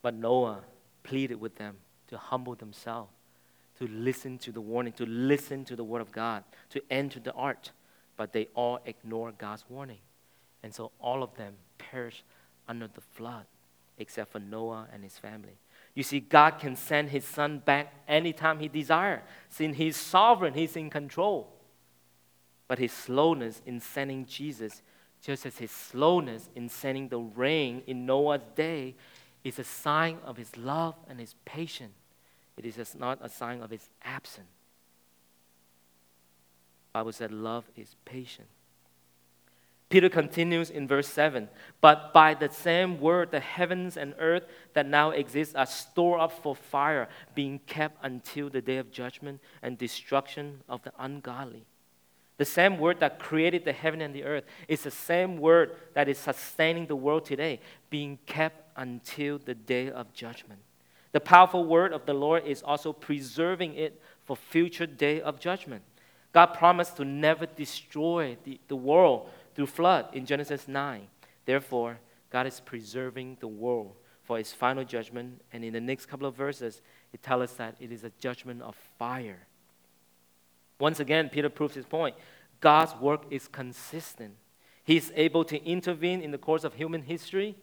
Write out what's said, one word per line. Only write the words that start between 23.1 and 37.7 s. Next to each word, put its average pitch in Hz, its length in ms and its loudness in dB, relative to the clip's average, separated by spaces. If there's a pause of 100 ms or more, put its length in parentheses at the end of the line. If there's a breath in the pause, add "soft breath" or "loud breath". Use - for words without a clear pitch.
in 123 120 -10
sending 135 460 -8
Jesus, 123 560 -12 (400 soft breath)
just 139 240 -8
as 127 140 -14
his 113 120 -12
slowness 139 840 0
in 120 160 -10
sending 135 380 -6
the 120 100 -6
rain 123 680 -2
in 127 200 -8
Noah's 143 340 2 (140)
day, 156 400 -4 (480 loud breath)
is 131 160 -10
a 127 60 -8
sign 160 600 -2
of 123 140 -14
his 117 180 -16
love 151 380 -4 (120)
and 123 140 -16
his 113 140 -16 (100)
patience. 147 540 -12 (580 soft breath)
It 110 80 -18
is 113 300 -12
not 127 260 -6
a 123 80 -14
sign 120 320 -12
of 113 80 -16
his 110 220 -16 (120)
absence. 127 460 -14 (2500)
Bible 110 180 -4
said 110 180 -8
love 110 460 -8